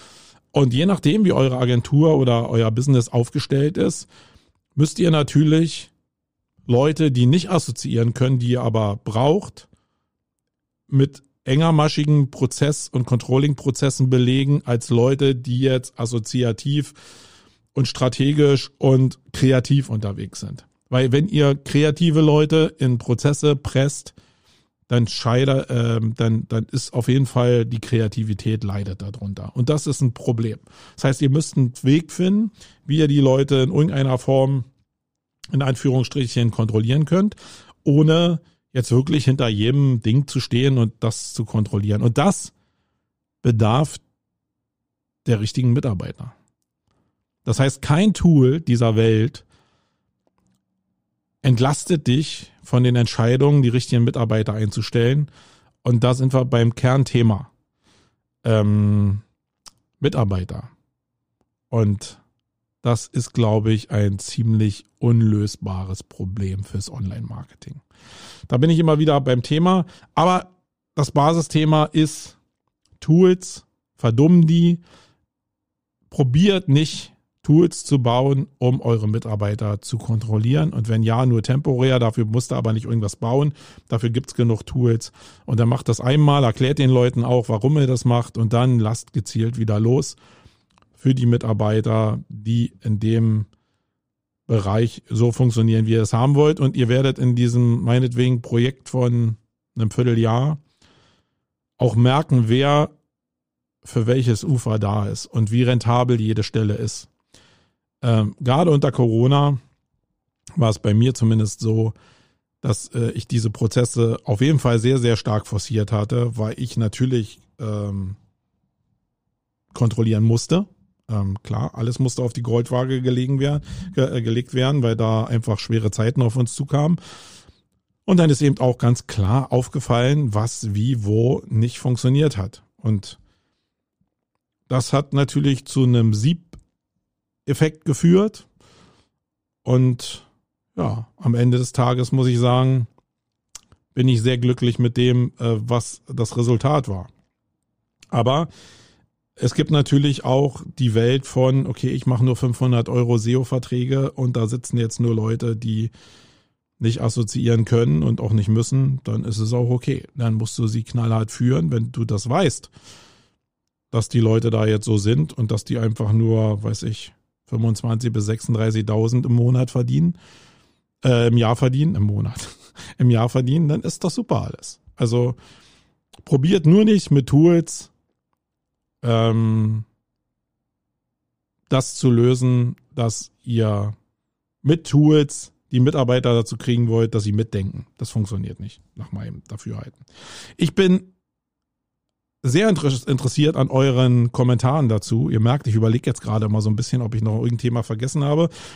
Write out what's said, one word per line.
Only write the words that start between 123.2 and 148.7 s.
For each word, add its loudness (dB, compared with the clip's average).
wer-, -2
ge-, 0
äh, -2
gelegt -4
werden, 0
weil 0
da 0
einfach -2
schwere -2
Zeiten 0
auf 2
uns -2
zukamen. 0
Und 2
dann 6
ist 2
eben 2
auch 0
ganz 0
klar 0
aufgefallen, 0
was -4
wie -2
wo 0
nicht -2
funktioniert 0
hat. -8
Und -4
das -2
hat 0
natürlich 0
zu 0
einem 4
Sieb-Effekt -6
geführt. 0
Und 0
ja, -6
am 0
Ende 2
des -4
Tages -2
muss 0
ich 0
sagen, 2
bin 2
ich 2
sehr 0
glücklich 0
mit 0
dem, 2
äh, -2
was -4
das -6
Resultat 0
war. -8
Aber 0